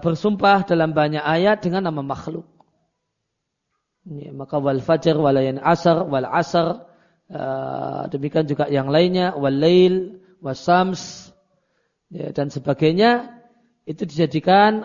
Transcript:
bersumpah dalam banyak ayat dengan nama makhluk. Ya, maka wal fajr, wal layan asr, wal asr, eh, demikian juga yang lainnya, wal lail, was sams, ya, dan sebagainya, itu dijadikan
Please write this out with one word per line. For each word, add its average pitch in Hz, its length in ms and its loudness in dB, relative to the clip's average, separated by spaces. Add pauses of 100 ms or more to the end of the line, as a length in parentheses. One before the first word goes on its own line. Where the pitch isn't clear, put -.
bersumpah 196 640 2
dalam 160 240 2
banyak 151 320 0
ayat 180 400 2
dengan 180 240 -2
nama 151 160 -6
makhluk. 156 400 -10 (1600)
Ya, 143 320 -16
maka 139 240 -4
wal 135 240 0
fajr, 160 320 2
wal 147 160 2
layan 135 320 0
asr, 165 400 2
wal 139 240 -2
asr, 170 560 -2 (480)
eh, 135 720 -8 (100)
demikian 147 400 -4
juga 147 160 -2
yang 139 240 -2
lainnya, 180 480 2
wal 135 160 0
lail, 180 640 4 (240)
was 135 160 -8
sams, 180 720 -2 (800)
ya, 147 240 -10
dan 143 160 -4
sebagainya, 165 800 0 (560)
itu 156 160 -8
dijadikan 180 800 2